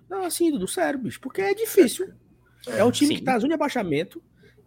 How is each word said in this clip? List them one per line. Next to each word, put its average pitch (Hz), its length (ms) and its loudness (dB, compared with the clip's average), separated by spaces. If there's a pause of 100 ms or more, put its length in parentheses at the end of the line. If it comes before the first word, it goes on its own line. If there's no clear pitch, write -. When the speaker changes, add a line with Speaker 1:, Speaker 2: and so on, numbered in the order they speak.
Speaker 1:
não, 381 160 -6
assim, 339 260 0
Dudu, 196 160 -2
sério, 294 320 -2
bicho, - 220 -8
porque 311 220 -6
é 403 120 0
difícil. 392 580 2 (540)
Speaker 2:
É. 233 120 -4
Speaker 1:
É 208 60 6
um 247 60 6
time 285 200 4
Speaker 3:
Sim. - 60 2
Speaker 1:
que - 80 -6
tá 254 140 2
zona 233 100 0
de 330 60 2
abaixamento 208 680 -2 (440)